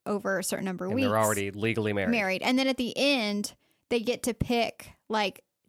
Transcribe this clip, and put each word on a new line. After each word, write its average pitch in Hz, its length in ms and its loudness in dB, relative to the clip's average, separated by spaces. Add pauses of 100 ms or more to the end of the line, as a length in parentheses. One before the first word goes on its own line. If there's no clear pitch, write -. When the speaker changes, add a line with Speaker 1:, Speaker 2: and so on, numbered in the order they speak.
Speaker 1:
over 196 340 -2
a 196 40 -4
certain 190 220 -4
number 180 180 -6
of 190 80 -4
Speaker 2:
And - 60 -2
Speaker 1:
weeks. 269 100 2
Speaker 2:
they're 107 100 4
already 107 340 4
legally 104 420 0
married. 202 180 2
Speaker 1:
Married. 190 300 0
And 254 180 2
then 262 80 2
at 262 80 2
the 240 220 -4
end, 214 560 0 (360)
they 240 120 2
get 220 220 -2
to 240 100 0
pick, - 560 -2 (200)
like, 214 340 -2 (260)